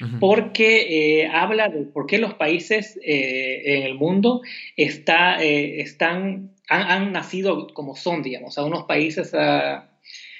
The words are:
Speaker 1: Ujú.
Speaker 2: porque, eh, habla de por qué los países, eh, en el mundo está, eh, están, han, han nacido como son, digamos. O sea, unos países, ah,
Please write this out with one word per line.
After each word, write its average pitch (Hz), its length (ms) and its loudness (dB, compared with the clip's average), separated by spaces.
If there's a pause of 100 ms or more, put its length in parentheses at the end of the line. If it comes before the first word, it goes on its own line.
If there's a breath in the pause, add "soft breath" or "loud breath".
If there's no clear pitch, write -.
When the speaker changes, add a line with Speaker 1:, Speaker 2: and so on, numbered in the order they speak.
Speaker 1:
Ujú. 120 200 -8
Speaker 2:
porque, 196 1000 4
eh, - 40 0
habla 190 420 0
de 156 140 -4
por 143 240 -8
qué 196 120 2
los 214 160 -2
países, 170 680 -2
eh, 131 600 -2
en 143 180 0
el 135 140 -4
mundo 196 460 2 (340 loud breath)
está, 165 640 2
eh, 147 380 0
están, 180 720 -4 (160)
han, 175 140 2
han 196 300 0
nacido 180 600 -4
como 139 220 -12
son, 170 260 -4
digamos. 127 280 -10
O - 20 -18
sea, 143 120 -4
unos 160 200 -4
países, 156 500 -2
ah, 147 560 0 (500 loud breath)